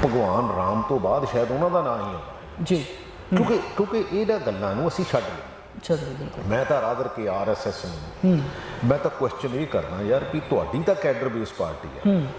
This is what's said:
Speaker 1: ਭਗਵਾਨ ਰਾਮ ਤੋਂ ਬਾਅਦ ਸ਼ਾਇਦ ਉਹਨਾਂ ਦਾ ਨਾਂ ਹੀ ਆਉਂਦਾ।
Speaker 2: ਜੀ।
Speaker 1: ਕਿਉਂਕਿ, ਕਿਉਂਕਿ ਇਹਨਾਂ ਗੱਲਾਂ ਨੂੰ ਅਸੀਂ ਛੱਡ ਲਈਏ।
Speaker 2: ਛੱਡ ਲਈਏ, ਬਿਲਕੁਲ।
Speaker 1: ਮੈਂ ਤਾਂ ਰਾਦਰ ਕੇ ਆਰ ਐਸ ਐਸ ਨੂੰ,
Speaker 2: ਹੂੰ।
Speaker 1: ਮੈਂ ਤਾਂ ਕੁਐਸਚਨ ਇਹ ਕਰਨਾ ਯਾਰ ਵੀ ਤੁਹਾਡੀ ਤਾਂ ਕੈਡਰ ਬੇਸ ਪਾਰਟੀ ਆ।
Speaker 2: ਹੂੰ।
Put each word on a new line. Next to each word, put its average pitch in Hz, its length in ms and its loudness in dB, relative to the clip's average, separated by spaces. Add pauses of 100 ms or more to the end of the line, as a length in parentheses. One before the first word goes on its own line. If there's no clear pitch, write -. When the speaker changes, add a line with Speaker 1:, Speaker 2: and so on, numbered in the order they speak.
Speaker 1:
ਭਗਵਾਨ 113 500 4
ਰਾਮ 95 340 2
ਤੋਂ 139 100 4
ਬਾਅਦ 113 260 2
ਸ਼ਾਇਦ 120 260 2
ਉਹਨਾਂ 156 180 2
ਦਾ 175 120 2
ਨਾਂ 123 160 0
ਹੀ 104 40 -4
ਆਉਂਦਾ। 98 180 -6 (440)
Speaker 2:
ਜੀ। 160 220 2 (520)
Speaker 1:
ਕਿਉਂਕਿ, 185 220 4 (180)
ਕਿਉਂਕਿ 202 260 2 (100)
ਇਹਨਾਂ 208 260 2
ਗੱਲਾਂ 190 360 -2
ਨੂੰ 147 120 0
ਅਸੀਂ 175 240 0
ਛੱਡ 123 120 2
ਲਈਏ। - 600 -10
Speaker 2:
ਛੱਡ 151 220 0
ਲਈਏ, 135 140 -8
ਬਿਲਕੁਲ। 139 280 -8
Speaker 1:
ਮੈਂ 120 180 2
ਤਾਂ 139 160 4
ਰਾਦਰ 120 260 0
ਕੇ 113 200 -4
ਆਰ 98 220 0
ਐਸ 107 180 0
ਐਸ - 180 -4
ਨੂੰ, 156 460 0
Speaker 2:
ਹੂੰ। 160 100 6 (480)
Speaker 1:
ਮੈਂ 143 80 6
ਤਾਂ 147 220 0
ਕੁਐਸਚਨ 127 360 -2
ਇਹ 147 120 -2
ਕਰਨਾ 87 340 -2
ਯਾਰ 117 320 2
ਵੀ 156 160 0
ਤੁਹਾਡੀ 117 340 2
ਤਾਂ 190 120 4
ਕੈਡਰ 131 340 0
ਬੇਸ 113 220 -4
ਪਾਰਟੀ 80 460 -6
ਆ। 202 160 4
Speaker 2:
ਹੂੰ। 160 140 4 (120)